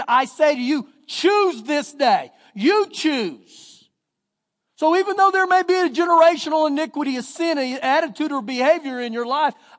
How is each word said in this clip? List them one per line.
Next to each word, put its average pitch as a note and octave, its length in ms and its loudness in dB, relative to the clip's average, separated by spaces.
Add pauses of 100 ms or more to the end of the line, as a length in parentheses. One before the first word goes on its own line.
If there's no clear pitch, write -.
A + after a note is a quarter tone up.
"I B3+ 180 2
say D4 300 2
to B3 60 -4
you, B3+ 260 -2 (200)
choose F#4 560 0
this D4 280 -4
day." G3+ 400 0 (220)
You F#4+ 360 2
choose. G3+ 1000 -6 (880)
So D#4+ 180 2
even G4 220 -2
though G4 140 4
there F#4+ 160 0
may F#4 160 2
be F4 100 0
a F4+ 160 0
generational D#4+ 800 2
iniquity, C#4+ 500 -4
a A#3+ 40 -6
sin, E4 360 -4
an C4 240 -4
attitude D4 500 -2
or C#4 100 -4
behavior C4 600 -2
in A#3 100 -6
your A#3 140 -6
life, C#4 280 -2 (260)